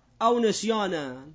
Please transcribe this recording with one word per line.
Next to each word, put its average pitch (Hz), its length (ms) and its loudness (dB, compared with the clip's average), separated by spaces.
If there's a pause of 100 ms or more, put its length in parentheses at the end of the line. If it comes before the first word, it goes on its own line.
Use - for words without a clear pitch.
(220)
أو 240 160 4
نسيانا 180 960 -2